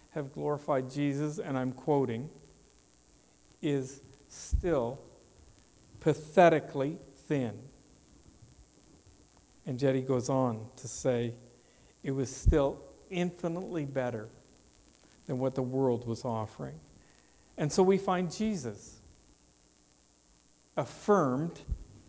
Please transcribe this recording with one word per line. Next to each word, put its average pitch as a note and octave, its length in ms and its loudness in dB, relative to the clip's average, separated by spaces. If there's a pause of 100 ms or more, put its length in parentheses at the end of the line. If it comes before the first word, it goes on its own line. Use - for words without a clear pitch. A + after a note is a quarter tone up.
(120)
have C#3 220 -8
glorified D3 560 -2
Jesus, C#3+ 500 -2
and C#3+ 180 -4
I'm B2+ 140 0
quoting, C3 580 0 (1300)
is C#3 400 -2 (280)
still C#3 720 0 (1000)
pathetically D#3 960 4 (300)
thin. A#2+ 300 0 (2000)
And C3 120 -6
Jetty C3 240 2
goes B2+ 280 0
on A#2+ 480 0
to B2 100 -12
say, A#2+ 460 0 (680)
"It C#3 80 -2
was C3+ 220 -2
still D3 480 4 (280)
infinitely F3 760 -4
better B2 440 -4 (960)
than C3 140 -4
what C3 160 0
the C3+ 60 0
world B2+ 460 2
was A2+ 160 -4
offering." B2+ 560 -6 (800)
And D3 160 0
so F#3+ 100 6
we F#3+ 140 6
find F#3 340 0
Jesus D3+ 680 -6 (1800)
affirmed D#3 840 2 (480)